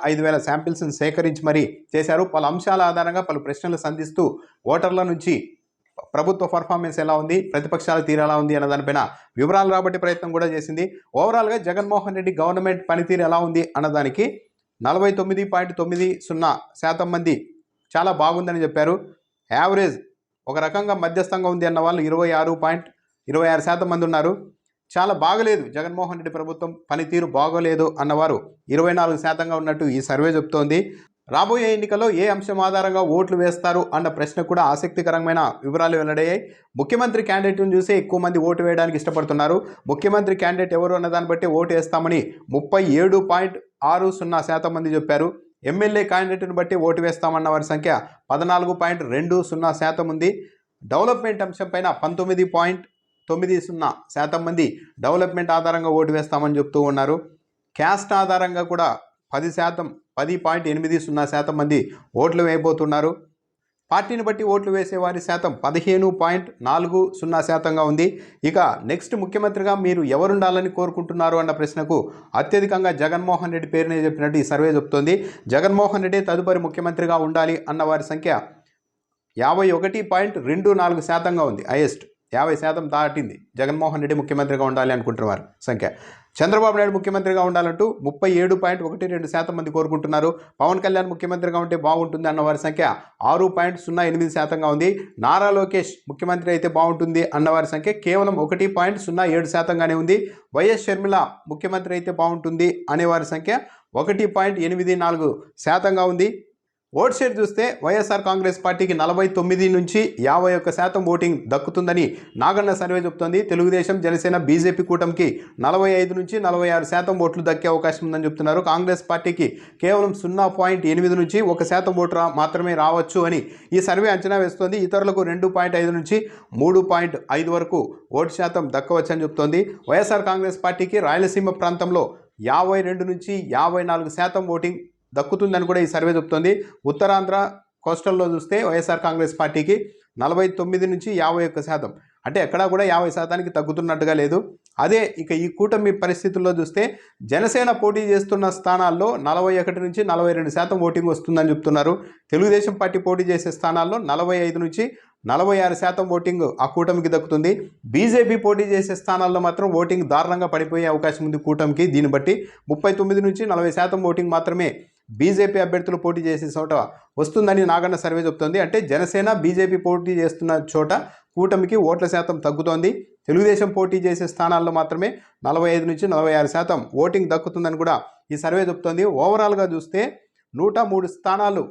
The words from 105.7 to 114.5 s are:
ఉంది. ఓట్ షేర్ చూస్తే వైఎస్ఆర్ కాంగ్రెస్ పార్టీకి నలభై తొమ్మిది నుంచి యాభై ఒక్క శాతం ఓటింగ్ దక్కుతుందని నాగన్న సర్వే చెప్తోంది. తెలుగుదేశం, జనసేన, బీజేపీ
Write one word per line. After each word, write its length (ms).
ఉంది. 400
ఓట్ 200
షేర్ 220
చూస్తే 260
వైఎస్ఆర్ 420
కాంగ్రెస్ 380
పార్టీకి 300
నలభై 340
తొమ్మిది 400
నుంచి 520
యాభై 380
ఒక్క 120
శాతం 340
ఓటింగ్ 420
దక్కుతుందని 720
నాగన్న 380
సర్వే 260
చెప్తోంది. 420
తెలుగుదేశం, 580
జనసేన, 360
బీజేపీ 460